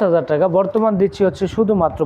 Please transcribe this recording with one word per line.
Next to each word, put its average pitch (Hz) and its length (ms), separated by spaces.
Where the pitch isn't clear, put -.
হাজার 170 240
টাকা, 151 160
বর্তমান 214 420
দিচ্ছি 196 260
হচ্ছে 185 180
শুধুমাত্র 196 500